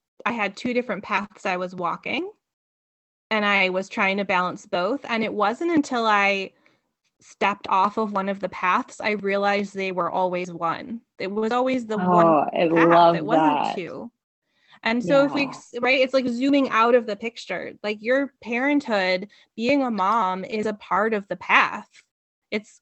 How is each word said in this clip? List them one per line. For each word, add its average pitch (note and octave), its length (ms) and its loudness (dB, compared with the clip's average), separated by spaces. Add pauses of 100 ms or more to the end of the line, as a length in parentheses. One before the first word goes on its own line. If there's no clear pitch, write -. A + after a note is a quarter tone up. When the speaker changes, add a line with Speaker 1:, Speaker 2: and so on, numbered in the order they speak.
(260)
Speaker 1:
I G3+ 60 0
had G#3 240 -4
two B3 180 -6
different A#3+ 300 -4
paths G3+ 420 -6
I F#3+ 120 -2
was F#3 180 -6
walking, G3+ 560 -6 (960)
and G#3+ 160 0
I G3 240 2
was F#3 200 -4
trying G3 280 0
to G3+ 80 -2
balance F3+ 400 -2
both. G3 440 -2
And A3+ 160 -2
it G3+ 80 -4
wasn't A3 380 -2
until C4+ 340 0
I G3+ 480 0 (680)
stepped - 480 -4
off G3+ 300 0
of A3 160 -4
one G3 160 -2
of G3 100 -6
the F#3 100 -6
paths, F#3+ 520 -4
I G#3+ 100 -2
realized G3+ 640 -2
they F#3+ 160 -4
were F3 180 -2
always F3+ 420 -2
one. E3+ 500 -6 (180)
It F#3+ 120 -6
was A3 200 -2
always B3+ 340 0
the G#3+ 120 -4
one F3+ 100 0
Speaker 2:
Oh, E3+ 460 6
I - 100 0 (100)
Speaker 1:
path. E3 140 6 (100)
Speaker 2:
love E3+ 200 8
Speaker 1:
It D#3+ 80 -6
wasn't D3+ 340 2
Speaker 2:
that. - 160 -2
Speaker 1:
two. G3+ 340 -10 (720)
And A3+ 220 -2
so C#4 220 4
if C#4 80 -2
we, C#4 180 -2 (220)
Speaker 2:
Yeah. A#3+ 80 -10
Speaker 1:
right, C4 180 2
it's C4 140 2
like C4 160 2
zooming C4+ 400 2
out A#3 260 4
of A#3 100 2
the G#3 120 -6
picture. G3 560 -10 (100)
Like, G#3+ 180 -4
your C4 400 0
parenthood, A3+ 840 0 (300)
being C4 260 2
a B3 80 -2
mom F#3+ 540 0
is G#3+ 200 -6
a G#3+ 80 -2
part G#3 400 -2
of G3+ 140 -4
the F3+ 80 -8
path. G#3 540 0 (600)
It's G#3+ 320 -8